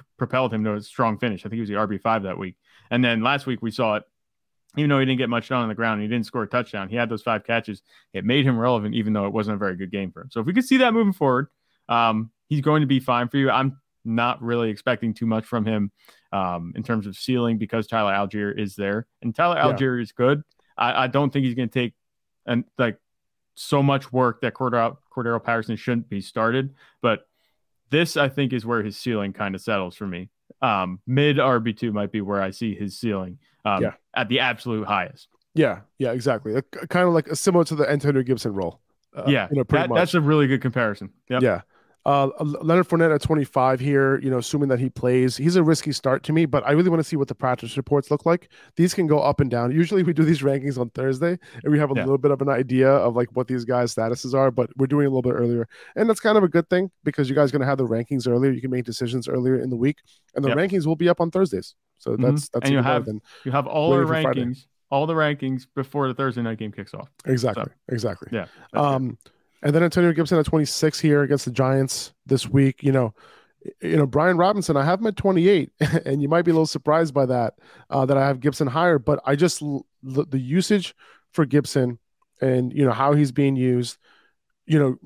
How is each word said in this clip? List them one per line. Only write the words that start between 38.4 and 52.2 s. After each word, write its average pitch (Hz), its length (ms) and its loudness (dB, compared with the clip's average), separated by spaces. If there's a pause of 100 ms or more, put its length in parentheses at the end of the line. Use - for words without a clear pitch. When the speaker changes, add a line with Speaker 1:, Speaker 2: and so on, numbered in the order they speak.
Speaker 2:
role. 92 280 -6 (340)
Uh, 117 120 -10
Speaker 1:
Yeah, 123 220 2
Speaker 2:
you 143 80 -2
know, 131 60 2
pretty 147 200 0
Speaker 1:
that, 175 60 -4
Speaker 2:
much. 117 80 2
Speaker 1:
that's 175 160 2
a 175 80 4
really 147 260 4
good 131 140 0
comparison. 110 480 -4 (200)
Yep. 127 120 0
Speaker 2:
Yeah. 98 200 2 (460)
Uh, 139 220 2 (100)
L-, 160 60 -4 (160)
Leonard 165 260 2
Fournette 165 280 2
at 139 80 2
twenty-five 131 560 0
here, 135 400 2
you 135 100 -4
know, 127 80 0
assuming 143 320 -2
that 127 100 2
he 127 120 -2
plays. 127 460 0
He's 165 180 2
a 180 80 6
risky 151 280 2
start 135 340 -2
to 151 80 -2
me, 165 120 4
but 135 180 0
I 139 100 2
really 175 180 4
wanna 165 120 2
see - 120 -6
what 139 140 0
the 127 40 -6
practice 123 440 -4
reports 143 340 0
look 147 160 0
like. 170 220 0 (260)
These 175 180 4
can 180 140 0
go 147 140 4
up 143 180 0
and 135 100 2
down. 120 220 0
Usually 170 320 2
we 165 100 4
do 151 100 2
these 156 200 2
rankings 139 360 0
on 120 120 -4
Thursday, 135 480 -2 (240)
and 151 100 2
we 147 60 6
have 147 100 2
a 139 60 0
Speaker 1:
Yeah. 107 80 0
Speaker 2:
little 135 160 2
bit 139 100 4